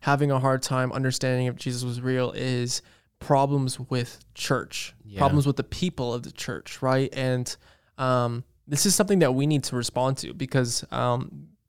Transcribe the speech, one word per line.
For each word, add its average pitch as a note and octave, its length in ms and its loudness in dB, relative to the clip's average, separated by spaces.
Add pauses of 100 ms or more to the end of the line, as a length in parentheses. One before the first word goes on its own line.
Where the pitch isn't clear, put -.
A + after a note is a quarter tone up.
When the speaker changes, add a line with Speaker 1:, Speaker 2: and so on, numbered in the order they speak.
Speaker 1:
having C#3+ 300 2
a C3 80 2
hard C3 240 2
time B2+ 280 0
understanding B2+ 540 0
if B2 100 -2
Jesus B2 280 -6
was A#2+ 180 -4
real, B2+ 300 0
is B2 500 -2 (400)
problems C#3 580 2
with B2 400 -4 (160)
church, - 580 -4 (120)
Speaker 2:
Yeah. G2+ 140 -8
Speaker 1:
problems C#3 280 4
with C#3 80 2
the - 80 -2
people C3+ 500 -4
of A#2+ 100 -6
the - 80 -14
church, - 500 -10
right? C3 320 2
And, B2+ 420 -2 (420)
um, B2 460 0 (240)
this C#3+ 180 0
is G3 100 4
something G3 240 4
that C3 140 6
we C3+ 140 2
need D3+ 180 2
to - 100 -6
respond B2+ 420 0
to - 160 -10
because, B2+ 580 0
um, B2+ 560 -4 (220)